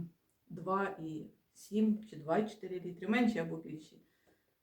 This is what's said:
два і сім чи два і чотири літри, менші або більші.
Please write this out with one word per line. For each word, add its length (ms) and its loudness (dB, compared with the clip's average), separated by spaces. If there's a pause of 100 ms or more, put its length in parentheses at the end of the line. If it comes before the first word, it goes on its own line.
(460)
два 560 -2
і 240 -8 (260)
сім 580 2
чи 60 -14
два 220 2
і 120 2
чотири 300 -8
літри, 280 -8
менші 300 6
або 180 -2
більші. 460 -12 (600)